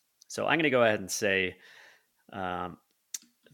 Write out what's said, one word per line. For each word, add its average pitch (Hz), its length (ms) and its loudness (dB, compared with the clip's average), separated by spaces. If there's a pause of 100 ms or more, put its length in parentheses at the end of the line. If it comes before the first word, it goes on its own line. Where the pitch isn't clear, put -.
(280)
So 104 180 -4
I'm 147 120 2
gonna 156 100 2
go 123 140 4
ahead 107 180 4
and 92 100 -10
say, 95 460 0 (760)
um, 90 440 -8 (760)